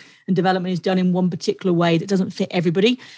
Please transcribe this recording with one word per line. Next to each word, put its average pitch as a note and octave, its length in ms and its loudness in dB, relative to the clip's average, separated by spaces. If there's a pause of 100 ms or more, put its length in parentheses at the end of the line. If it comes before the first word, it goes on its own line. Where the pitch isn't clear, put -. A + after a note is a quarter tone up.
(260)
and F#3+ 80 0
development F#3 380 0
is E3+ 80 -4
done F#3+ 180 0
in F#3 140 2
one F3+ 180 2
particular G3 420 -4
way E3+ 240 2
that E3 120 -2
doesn't F#3+ 220 0
fit F#3 200 -6
everybody. F#3 480 0 (200)